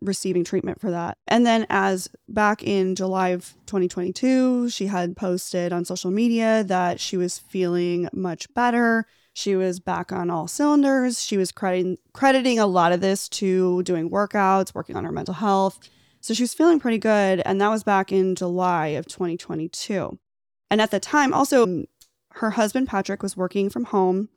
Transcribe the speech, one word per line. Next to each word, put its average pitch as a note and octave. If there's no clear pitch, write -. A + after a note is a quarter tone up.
receiving F#3
treatment -
for G3+
that. E3+
And A#3+
then A3+
as F#3+
back G#3
in F#3+
July F#3
of F3+
twenty F3+
twenty-two, B3
she -
had F3+
posted F3+
on F3
social F#3
media A3
that F3+
she -
was F3+
feeling F3
much F#3
better. A#3
She G3
was F#3
back F3+
on F3
all E3+
cylinders. C4+
She G#3
was F#3
crediting, F#3
crediting C4
a G#3+
lot F3+
of F3+
this G3
to F#3
doing E3+
workouts, G3
working -
on F3+
her E3
mental D#3+
health. F#3+
So A3+
she A#3
was A#3+
feeling D#4+
pretty A3+
good. G3
And G3
that G3+
was A3
back G3
in F#3+
July F3
of D3+
twenty F3
twenty-two. -
And -
at A3
the G3+
time, C#4+
also, A3+
her A3
husband, A#3
Patrick, G3
was G3
working G3
from A#3+
home F#3+